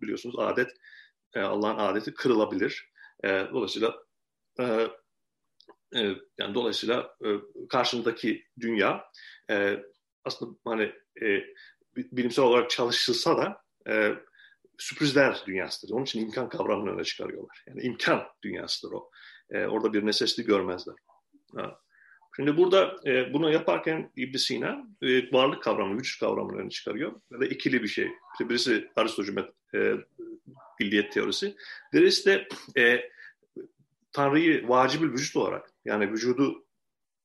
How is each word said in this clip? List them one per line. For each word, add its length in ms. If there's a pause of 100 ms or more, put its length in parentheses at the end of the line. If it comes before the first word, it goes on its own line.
biliyorsunuz 360
adet, 320 (640)
e, 60
Allah'ın 380
adeti 360
kırılabilir. 760 (340)
E, 40
dolayısıyla, 680 (640)
e, 40 (1300)
e, 220 (220)
yani 160
dolayısıyla, 680
e, 40 (400)
karşımızdaki 800 (140)
dünya, 440 (460)
e, 320 (420)
aslında 400
hani, 280 (300)
e, 40 (680)
bi-, 160
bilimsel 320
olarak 260
çalışılsa 680
da, 260 (300)
e, 220 (640)
sürprizler 680
dünyasıdır. 480
Onun 100
için 160
imkan 280
kavramını 420
öne 140
çıkarıyorlar. 600
Yani 160
imkan 400 (200)
dünyasıdır 500
o. 180 (400)
E, 160
orada 260
bir 140
necessity 360
görmezler. 520 (600)
Ha. 240 (560)
Şimdi 200
burada, 400 (100)
e, 260
bunu 200
yaparken 640
İbn 200
Sina, 500 (160)
e, 300
varlık 300
kavramı, 360
vücut 220
kavramını 420
öne 80
çıkarıyor. 500 (120)
Ve 80
de 80
ikili 340
bir 60
şey. 200 (240)
İşte 160
birisi 480
Aristocu 360
met-, 200 (220)
e, 320 (760)
illiyet 320
teorisi. 440 (360)
Birisi 340
de, 220 (340)
e, 280 (1040)
Tanrı'yı 560
vacibül 440
vücut 240
olarak, 360 (120)
yani 280
vücudu 540 (580)